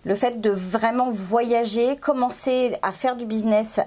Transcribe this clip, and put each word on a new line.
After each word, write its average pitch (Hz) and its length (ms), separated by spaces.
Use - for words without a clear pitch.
le 190 80
fait 240 260
de 214 100
vraiment 220 600
voyager, 233 840
commencer 254 840
à 190 100
faire 247 240
du 240 100
business 220 600